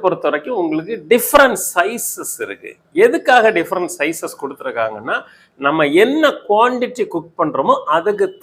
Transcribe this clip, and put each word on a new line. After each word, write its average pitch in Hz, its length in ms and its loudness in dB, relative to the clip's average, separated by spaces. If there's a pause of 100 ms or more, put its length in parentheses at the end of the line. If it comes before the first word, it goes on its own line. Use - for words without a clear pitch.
பொறுத்த 165 260 0
வரைக்கும் 190 320 -4
உங்களுக்கு 165 340 -4 (180)
டிஃப்ரெண்ட் 247 460 4 (140)
சைஸஸ் 196 640 -4 (100)
இருக்கு. 101 260 -12 (340)
எதுக்காக 247 520 4
டிஃப்ரெண்ட் 170 400 -2
சைஸஸ் 160 440 -4
கொடுத்துருக்காங்கன்னா, 117 760 -6 (480)
நம்ம 151 200 2 (180)
என்ன 285 200 2 (260)
குவாண்டிட்டி 233 540 0 (100)
குக் 165 260 -8
பண்றோமோ 151 340 0 (220)
அதுக்கு 190 320 0 (160)